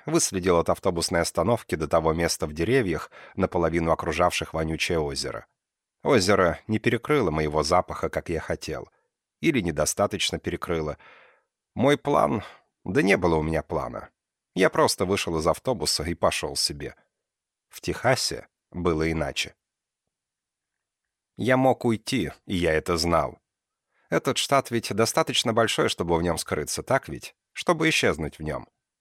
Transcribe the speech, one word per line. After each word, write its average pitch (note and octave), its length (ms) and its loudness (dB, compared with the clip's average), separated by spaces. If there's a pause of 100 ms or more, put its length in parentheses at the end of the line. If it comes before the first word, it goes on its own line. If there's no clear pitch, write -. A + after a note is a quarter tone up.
выследила F#2 560 2
от D#2+ 80 0
автобусной E2+ 520 0
остановки F2 540 0
до D#2 120 -2
того D#2+ 260 2
места E2+ 340 0
в D2+ 60 -10
деревьях, E2+ 580 0 (240)
наполовину E2+ 560 0
окружавших E2 600 0
вонючее D#2+ 460 -2
озеро. C#2 460 -6 (580)
Озеро F#2+ 640 4
не G#2+ 120 -2
перекрыло A#2+ 520 0
моего D2+ 320 0
запаха, E2 460 0
как D#2 200 -6
я D#2+ 100 -2
хотел. D2+ 500 -8 (520)
Или D3 180 2
недостаточно E2+ 800 -2
перекрыло. D#2+ 580 -4 (800)
Мой C#3 220 2
план... G#2+ 460 0 (400)
Да A2+ 200 0
не F#3+ 140 4
было E2+ 180 2
у D#2 80 2
меня D#2+ 180 0
плана. A#1+ 480 -6 (460)
Я F3+ 140 4
просто B2 360 2
вышел F2+ 320 0
из D#2+ 80 0
автобуса E2+ 580 0
и E2+ 120 -4
пошел D#2 400 0
себе. D2 400 -4 (760)
В - 120 -20
Техасе - 680 -2 (240)
было E2 400 0
иначе. D2 420 -4 (1800)
Я B2 200 2
мог B2+ 280 2
уйти, A2 460 -2 (160)
и G2 80 -4
я E2+ 180 2
это E2 240 0
знал. D#2+ 440 0 (720)
Этот B2+ 260 0
штат - 340 0
ведь A2+ 220 -2
достаточно A#2 600 0
большой, A2+ 340 2
чтобы E2+ 300 0
в E2 40 0
нем E2+ 160 0
скрыться, D#2 460 -4
так - 240 -2
ведь? - 260 -12 (200)
Чтобы D#3+ 340 0
исчезнуть D#2+ 520 0
в D#2 40 -10
нем. C#2 240 -6 (340)